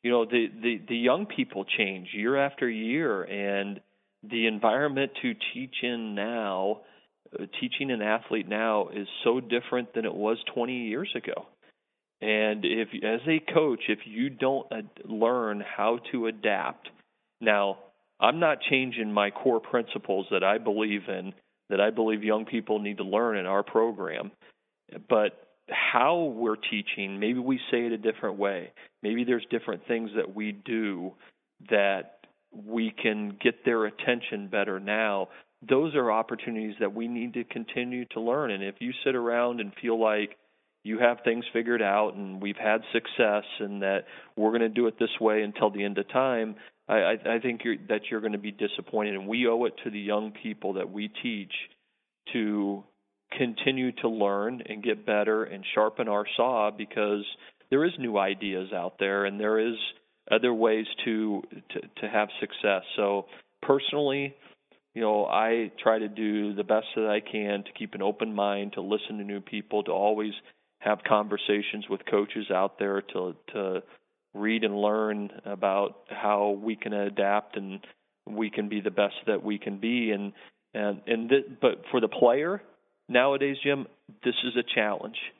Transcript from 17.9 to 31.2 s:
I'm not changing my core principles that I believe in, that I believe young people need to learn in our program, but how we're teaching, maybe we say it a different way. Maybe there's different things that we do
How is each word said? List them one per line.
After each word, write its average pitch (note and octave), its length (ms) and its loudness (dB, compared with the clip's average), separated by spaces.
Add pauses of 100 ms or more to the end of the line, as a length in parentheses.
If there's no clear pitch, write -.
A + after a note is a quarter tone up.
I'm C3+ 200 4
not D#3 200 4 (100)
changing A#2 420 0
my G2+ 200 2
core A#2 280 2
principles G#2 720 -2
that F#2 120 2
I G#2 160 4
believe G#2+ 500 0
in, F#2+ 240 -6 (360)
that G2 120 4
I G#2+ 80 6
believe A2 340 0
young G#2+ 220 2
people A2 340 -2
need G#2 180 -4
to G2+ 60 -4
learn G#2 340 2
in F#2 100 -2
our G2 160 2
program, G#2 680 0 (800)
but - 380 2 (220)
how D3 680 4
we're A2 220 0
teaching, G2+ 600 -6
maybe A#2+ 200 2
we B2+ 180 2 (140)
say A#2+ 140 2
it A#2 80 0
a A2 40 -2
different G#2+ 400 -2
way. G2 340 -2 (300)
Maybe A2+ 220 0
there's A#2+ 260 2
different A2+ 380 -4
things A2+ 280 -2
that G2 200 -2
we G#2+ 160 -2
do G2+ 640 -4 (560)